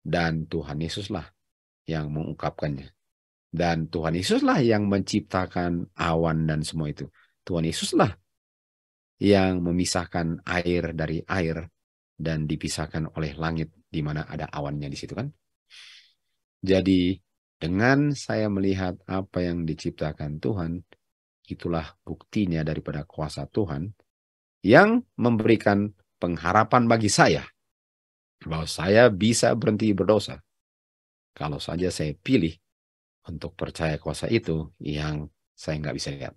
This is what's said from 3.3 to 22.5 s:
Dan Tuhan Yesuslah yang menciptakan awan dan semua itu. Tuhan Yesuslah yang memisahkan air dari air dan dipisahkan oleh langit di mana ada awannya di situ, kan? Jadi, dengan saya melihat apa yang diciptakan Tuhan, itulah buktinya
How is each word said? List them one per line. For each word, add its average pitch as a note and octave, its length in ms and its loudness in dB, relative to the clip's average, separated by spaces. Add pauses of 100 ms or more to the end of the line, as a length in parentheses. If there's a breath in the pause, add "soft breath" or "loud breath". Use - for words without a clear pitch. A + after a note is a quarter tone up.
Dan E2 400 0
Tuhan E2 240 -2
Yesuslah G#3+ 480 2
yang G#2 240 2
menciptakan F#2 1040 -2
awan E2 560 0
dan D#2 160 -2
semua D#2 240 -4
itu. C#2+ 160 -10 (400 soft breath)
Tuhan E2 240 -2
Yesuslah F3 480 0 (1040)
yang F#2+ 400 4
memisahkan F2 880 -2
air F2 480 -2
dari D#2 240 -4
air E2 400 -4 (560)
dan D#2 320 -4
dipisahkan D#2 640 -6
oleh D2+ 240 -6
langit D#2+ 320 -4 (160)
di D#2+ 160 -6
mana D2+ 240 -4
ada D#2 240 -10
awannya D2 400 -8
di C#3+ 80 -10
situ, - 160 -12
kan? C3+ 160 -8 (1400 loud breath)
Jadi, F#2 480 4 (480)
dengan C3 560 2
saya A2 320 -2
melihat F#2+ 560 0
apa F#2 400 -4
yang E2+ 240 -2
diciptakan D#2 720 -6
Tuhan, F#2 400 -4 (640)
itulah E2 560 -6
buktinya E2 640 -4